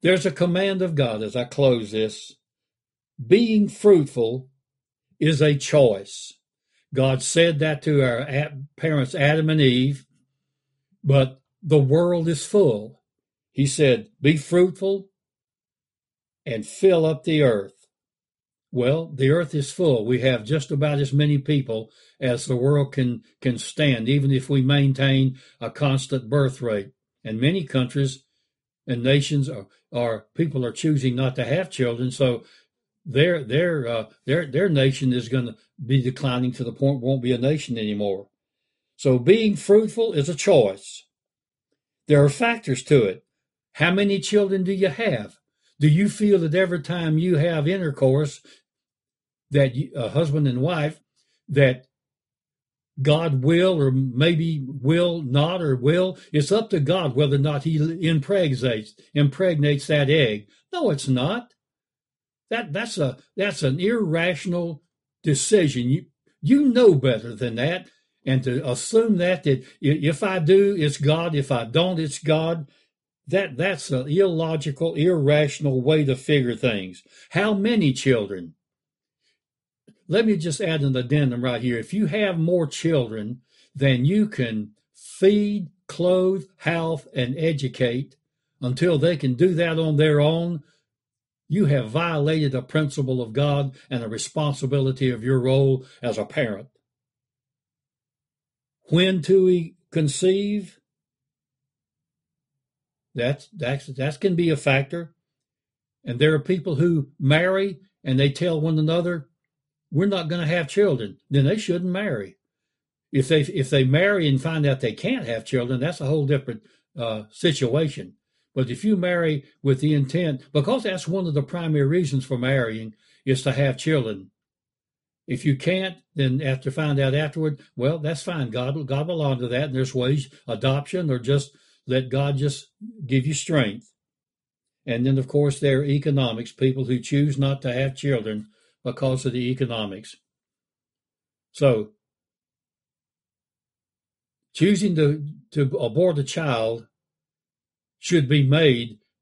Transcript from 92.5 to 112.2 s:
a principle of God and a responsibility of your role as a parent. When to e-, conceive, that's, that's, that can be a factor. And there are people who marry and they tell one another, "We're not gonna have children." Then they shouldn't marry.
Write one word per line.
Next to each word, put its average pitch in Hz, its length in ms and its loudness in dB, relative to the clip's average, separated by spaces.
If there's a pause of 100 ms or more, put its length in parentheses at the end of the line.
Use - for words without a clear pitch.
a 127 80 -4
principle 131 600 -2
of 113 100 -8
God 139 440 0 (140)
and 120 140 -4
a 113 60 -6
responsibility 135 1000 -2
of 113 140 -4
your 131 160 2
role 131 460 2 (160)
as 120 160 -2
a 107 80 -4
parent. 110 420 -4 (2250)
When 185 340 2
to 185 260 4
e-, 175 260 0 (140)
conceive, 190 920 -2 (2250)
that's, 123 400 -4
that's, 139 320 -6
that 135 320 -6
can 190 160 0
be 170 140 0
a 151 80 2
factor. 143 580 -2 (880)
And 120 160 -8
there 156 140 4
are 151 60 2
people 175 360 -2
who 160 420 0
marry 185 640 2 (240)
and 131 160 0
they 143 100 4
tell 165 300 -2
one 156 200 0
another, 165 500 -2 (600)
"We're 180 160 0
not 180 200 -2
gonna 170 200 -4
have 165 200 0
children." 135 500 0 (120)
Then 135 160 4
they 190 120 2
shouldn't 180 340 -2
marry. 156 460 -6 (720)